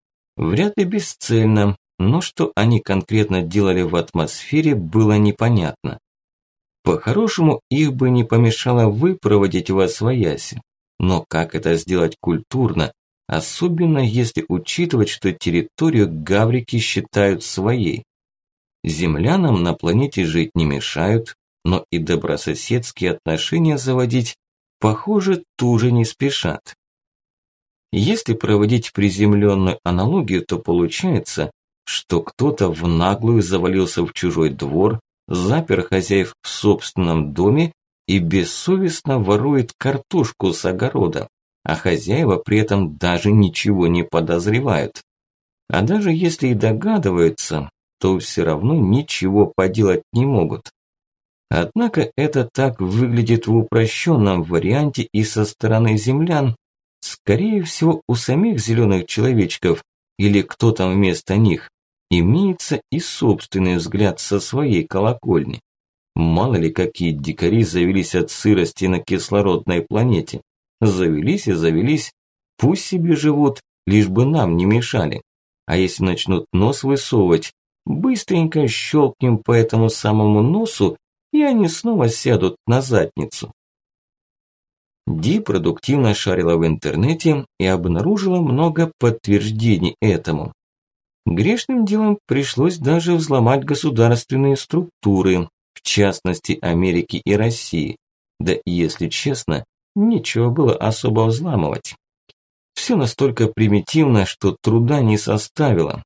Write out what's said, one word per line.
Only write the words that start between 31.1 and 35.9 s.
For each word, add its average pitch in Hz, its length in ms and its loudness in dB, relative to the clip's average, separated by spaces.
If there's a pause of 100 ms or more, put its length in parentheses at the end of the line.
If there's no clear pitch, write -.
что - 360 -4
кто-то - 480 -2
в 80 180 -6
наглую 101 540 2
завалился 90 640 0
в 80 60 -10
чужой 80 380 0
двор, 85 500 0 (280)
запер 92 560 0
хозяев 95 580 0